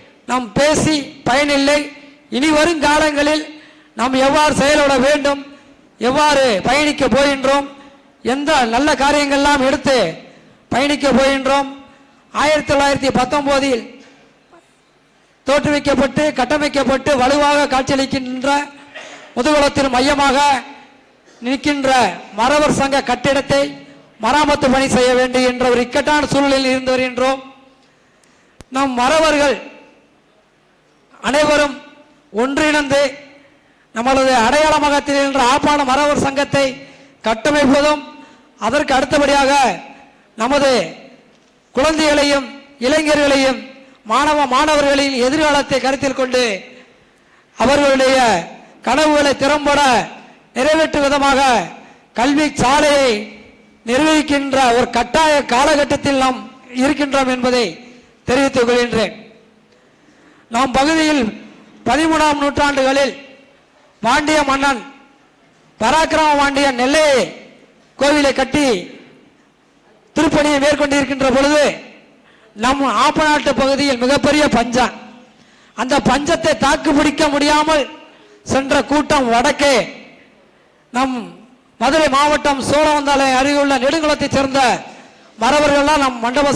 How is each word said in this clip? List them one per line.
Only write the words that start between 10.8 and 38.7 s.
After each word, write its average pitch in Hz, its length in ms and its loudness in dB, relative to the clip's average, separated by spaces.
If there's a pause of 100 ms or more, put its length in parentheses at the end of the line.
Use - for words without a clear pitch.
போகின்றோம். 269 500 0 (640)
ஆயிரத்தி 294 360 0
தொள்ளாயிரத்தி 277 480 0
பத்தொன்பதில் 269 640 -2 (1600)
தோற்றுவிக்கப்பட்டு 269 800 0 (140)
கட்டமைக்கப்பட்டு 269 720 -2 (120)
வலுவாக 285 500 2
காட்சியளிக்கின்ற 262 760 -4 (880)
முதுகுளத்தில் 277 600 0
மையமாக 277 420 2 (1080)
நிற்கின்ற 277 440 -2 (480)
மறவர் 294 420 0
சங்க 269 200 0 (100)
கட்டிடத்தை 277 520 0 (640)
மராமத்து 285 500 0
பணி 269 120 2 (100)
செய்ய 254 140 4 (100)
வேண்டும் 254 300 0
என்ற 247 220 -4
ஒரு 240 140 2
இக்கட்டான 294 460 -2
சூழ்நிலையில் 269 400 0
இருந்து 262 220 -2
வருகின்றோம். 254 460 -2 (1400)
நம் 269 240 0
மறவர்கள் 294 560 2 (1700)
அனைவரும் 294 480 2 (560)
ஒன்றிணைந்து 277 720 0 (920)
நம்மளது 262 380 2 (140)
அடையாளமாக 294 500 2 (100)
திகழ்கின்ற 277 360 0 (100)
ஆப்பான 294 360 2
மறவர் 277 380 0
சங்கத்தை 277 400 -2 (600)
கட்டமைப்பதும், 285 760 0 (640)
அதற்கு 285 300 -2